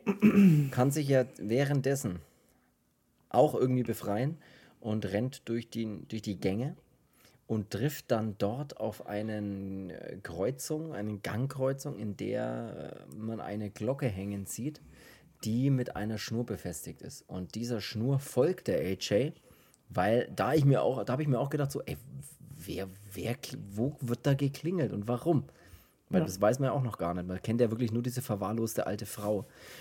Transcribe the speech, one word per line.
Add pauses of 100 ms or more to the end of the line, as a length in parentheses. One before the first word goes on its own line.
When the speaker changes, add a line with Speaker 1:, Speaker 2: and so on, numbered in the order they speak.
Speaker 1:
dann
<clears throat>
Speaker 2:
kann
sich
ja (140)
währenddessen (1080)
auch
irgendwie
befreien, (440)
und
rennt
durch
die,
durch
die
Gänge (680)
und
trifft
dann
dort
auf
einen,
äh,
Kreuzung,
eine
Gangkreuzung,
in
der,
äh,
man
eine
Glocke
hängen
sieht, (640)
die
mit
einer
Schnur
befestigt
ist.
Und
dieser
Schnur
folgt
der
A
J, (560)
weil
da
ich
mir
auch,
da
hab
ich
mir
auch
gedacht,
so,
"Ey, (600)
wer, (260)
wer
kl-, (120)
wo
wird
da
geklingelt
und
warum?" (680)
Weil
Speaker 1:
Ja.
Speaker 2:
das
weiß
man
ja
auch
noch
gar
nicht.
Man
kennt
ja
wirklich
nur
diese
verwahrloste
alte
Frau. (340)